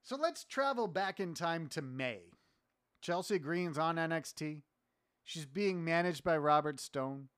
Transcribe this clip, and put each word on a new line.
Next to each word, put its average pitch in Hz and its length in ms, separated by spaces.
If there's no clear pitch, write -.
So 262 140
let's 311 260
travel 269 440
back 190 320
in 180 140
time 165 360
to 160 120
May. 127 520
Chelsea 180 380
Green's 165 400
on 165 180
N 165 140
X 165 220
T. 151 300
She's 160 220
being 180 380
managed 170 400
by 165 140
Robert 151 420
Stone. 135 580